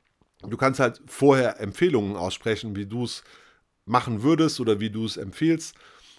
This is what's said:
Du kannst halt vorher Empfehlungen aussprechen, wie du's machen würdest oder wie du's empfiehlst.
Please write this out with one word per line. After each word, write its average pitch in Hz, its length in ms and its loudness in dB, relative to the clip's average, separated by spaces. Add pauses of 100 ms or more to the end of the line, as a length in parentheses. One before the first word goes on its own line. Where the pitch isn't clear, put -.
(420)
Du 110 160 -10
kannst 131 220 0
halt 123 260 0
vorher 131 540 4
Empfehlungen 107 560 0
aussprechen, 104 600 -4
wie 104 120 -6
du's 117 360 -6 (640)
machen 113 380 0
würdest 156 360 2
oder 110 200 2
wie 110 100 -2
du's 110 280 -6
empfiehlst. 156 580 -2 (440)